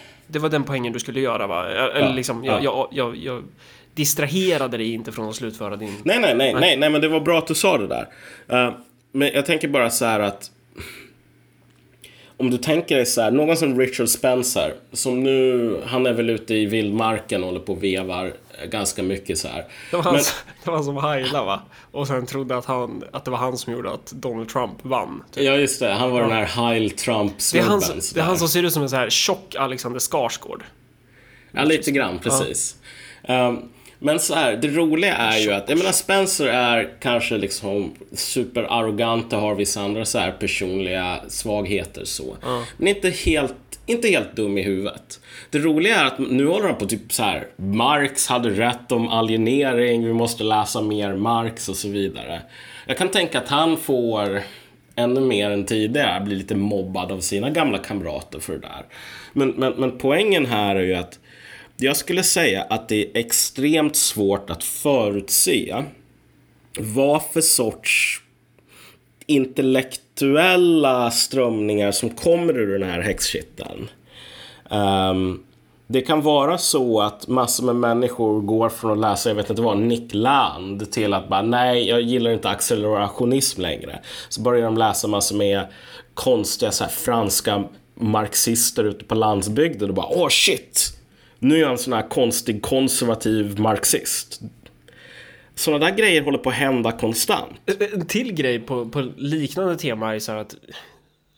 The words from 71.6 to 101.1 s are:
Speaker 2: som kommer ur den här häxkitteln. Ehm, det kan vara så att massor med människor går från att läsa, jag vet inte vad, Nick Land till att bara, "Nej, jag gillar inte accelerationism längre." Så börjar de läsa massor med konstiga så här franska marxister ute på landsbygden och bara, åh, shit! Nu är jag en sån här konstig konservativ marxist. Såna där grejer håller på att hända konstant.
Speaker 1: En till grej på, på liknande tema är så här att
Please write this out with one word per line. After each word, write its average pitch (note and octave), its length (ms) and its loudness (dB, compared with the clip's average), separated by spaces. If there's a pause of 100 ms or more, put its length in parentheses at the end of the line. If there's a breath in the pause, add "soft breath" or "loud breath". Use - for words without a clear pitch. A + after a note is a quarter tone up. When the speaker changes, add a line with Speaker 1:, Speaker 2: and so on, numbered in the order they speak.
Speaker 2:
som A2+ 180 -2
kommer E3+ 480 2
ur G2 200 0
den F#2 120 -2
här F2 100 -2
häxkitteln. - 880 -6 (800 loud breath)
Ehm, F#2+ 720 2 (440)
det B2+ 140 2
kan D3+ 220 0
vara D3+ 360 4
så B2 420 2
att - 280 -2
massor B2+ 360 0
med A#2+ 120 2
människor A#2 640 2
går A2 280 2
från A2 240 -4
att G#2 60 2
läsa, G#2+ 320 0
jag G#2 60 0
vet G#2 140 -4
inte A2 120 0
vad, G#2+ 160 2
Nick A#2 360 0
Land G2+ 800 0
till G#2+ 220 0
att F#2 140 -4
bara, G2 140 0
"Nej, B2 460 2
jag A#2+ 120 4
gillar A#2 300 0
inte G#2+ 180 0
accelerationism G#2+ 1120 0
längre." D#2+ 400 -6 (280 loud breath)
Så - 120 -10
börjar A#2+ 240 4
de A2 120 2
läsa A2 320 2
massor G2+ 280 0
med G2 300 2 (480 loud breath)
konstiga A2+ 560 0
så G2+ 140 -2
här F#2+ 60 -6
franska G#2 720 0 (300)
marxister A2 920 0
ute G#2 200 -2
på - 100 -2
landsbygden G#2+ 760 2
och F#2+ 60 -2
bara, F#2+ 160 -2
åh, F3 180 2
shit! - 680 0 (460 soft breath)
Nu C#3+ 140 6
är E3 40 6
jag D3 100 4
en B2 80 -2
sån B2+ 140 -4
här A2+ 160 0
konstig A#2 540 0
konservativ A2 960 0
marxist. - 800 0 (1120 loud breath)
Såna D3 240 2
där D#3+ 180 4
grejer F#3+ 260 4
håller C#3+ 160 0
på C3 120 0
att A2+ 60 -2
hända B2 360 2
konstant. - 600 -2 (420)
Speaker 1:
En E3+ 120 -2
till A#3 260 -4
grej C3 260 0
på, A#2+ 300 -4
på B2+ 280 -4
liknande D#3 600 -2
tema A2 380 -4
är A2 40 -4
så A2 140 -8
här G#2+ 60 -6
att G#2+ 180 -12 (800 loud breath)